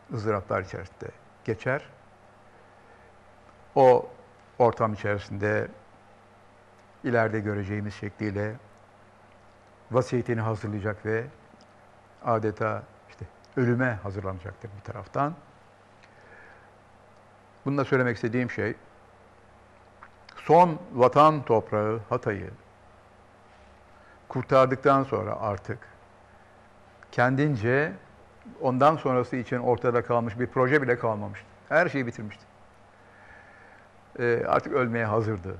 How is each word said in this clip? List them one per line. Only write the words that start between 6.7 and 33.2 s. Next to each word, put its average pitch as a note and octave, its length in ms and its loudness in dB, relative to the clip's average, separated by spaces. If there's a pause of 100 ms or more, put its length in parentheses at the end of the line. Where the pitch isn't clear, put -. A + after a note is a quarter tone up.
ileride A2+ 360 0
göreceğimiz G#2 540 -6
şekliyle G#2 600 -6 (1400)
vasiyetini A#2+ 500 0
hazırlayacak G#2+ 680 -4
ve A2+ 180 -4 (1000)
adeta G#2+ 580 -2 (280)
işte - 140 -18 (320)
ölüme A#2+ 460 2
hazırlanacaktır F#2+ 760 -10
bir - 60 -20
taraftan. C3+ 500 -6 (2250)
Bunda C#3 200 0
söylemek B2 320 2
istediğim A#2+ 340 -2
şey, G#2 240 -4 (1600)
son D#3+ 420 6 (140)
vatan C#3+ 500 6
toprağı G#2+ 680 0
Hatay'ı G#2 420 -4 (1800)
kurtardıktan C3 760 4
sonra G#2 360 -4
artık G#2 380 -6 (1300)
kendince C3+ 800 2 (680)
ondan C3+ 360 4
sonrası B2+ 400 0
için B2 220 -4
ortada A#2+ 440 0
kalmış A#2 360 -2
bir B2 80 -2
proje C3+ 360 2
bile B2 160 0
kalmamıştı. G#2 480 -6 (220)
Her D#3+ 200 2
şeyi C3 180 -4
bitirmişti. A2 420 -12 (1700)